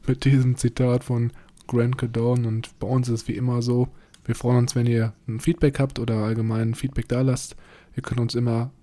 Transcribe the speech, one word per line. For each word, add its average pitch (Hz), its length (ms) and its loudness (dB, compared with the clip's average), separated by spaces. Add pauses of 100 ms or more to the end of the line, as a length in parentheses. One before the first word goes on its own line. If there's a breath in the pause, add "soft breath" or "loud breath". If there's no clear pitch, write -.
mit 131 200 0
diesem 131 320 4
Zitat 123 480 0
von 120 260 -2 (360 loud breath)
Grant 120 300 0
Cardone. 120 480 0
Und 113 340 -4
bei 101 80 -6
uns 123 200 0
ist 117 140 -2
es - 80 -10
wie 110 80 -4
immer 120 240 0
so, 123 260 2 (380 loud breath)
wir 117 100 -2
freuen 123 220 2
uns, 123 180 2
wenn 120 120 2
ihr 113 260 2 (120)
ein 113 140 -6
Feedback 151 400 2
habt 135 200 -2
oder 117 160 -2
allgemein 113 600 0
Feedback - 320 -4
da 123 140 0
lasst. 131 340 0 (400 loud breath)
Ihr - 80 -6
könnt 120 160 -4
uns 117 160 0
immer 120 360 0 (120)